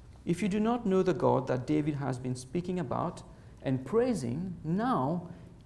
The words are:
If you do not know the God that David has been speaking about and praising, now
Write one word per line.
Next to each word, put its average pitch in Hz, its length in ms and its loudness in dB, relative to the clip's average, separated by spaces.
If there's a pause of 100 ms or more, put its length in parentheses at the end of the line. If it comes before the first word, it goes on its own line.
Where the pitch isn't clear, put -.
(240)
If 170 180 0
you 208 60 2
do 202 100 2
not 233 280 2
know 190 160 4
the 180 100 4
God 127 360 4
that 127 180 0
David 151 300 2
has 131 220 -2
been 127 160 -4
speaking 180 460 -4
about 143 440 -4 (380)
and 131 220 0
praising, 180 800 0
now 175 640 0 (380)